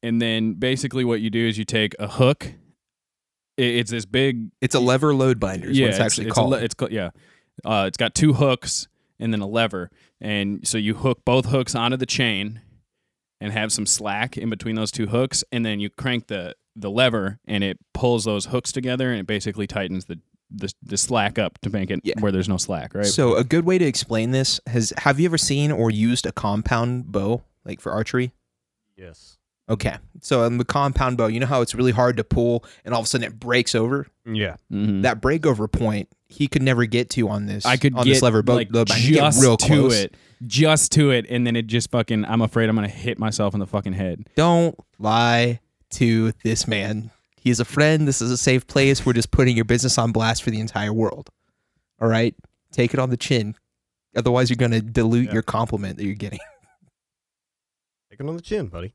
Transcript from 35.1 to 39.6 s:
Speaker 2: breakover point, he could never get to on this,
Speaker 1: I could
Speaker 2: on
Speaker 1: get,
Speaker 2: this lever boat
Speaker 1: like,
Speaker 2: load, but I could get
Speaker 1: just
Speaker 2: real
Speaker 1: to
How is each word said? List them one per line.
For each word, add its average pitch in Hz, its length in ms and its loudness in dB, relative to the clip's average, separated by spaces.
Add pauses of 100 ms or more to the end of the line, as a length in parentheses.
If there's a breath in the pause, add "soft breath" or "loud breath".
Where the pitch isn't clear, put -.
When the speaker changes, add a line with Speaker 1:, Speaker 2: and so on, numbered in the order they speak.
Speaker 2:
breakover 135 500 0
point, 107 380 -2 (200)
he - 200 -4
could 135 140 0
never 123 240 2
get 120 240 -2
to 113 180 0
on 104 180 -4
this, 104 200 -4
Speaker 1:
I 127 100 4
could 135 180 2
Speaker 2:
on 123 100 0
Speaker 1:
get, 135 100 6
Speaker 2:
this 131 80 6
lever 110 200 4
boat 120 140 4
Speaker 1:
like, 110 160 -2
Speaker 2:
load, 117 160 2
but 98 80 2
I 117 40 2
could 120 80 4
get 156 80 6
Speaker 1:
just 147 260 4
Speaker 2:
real 120 140 6
Speaker 1:
to - 100 0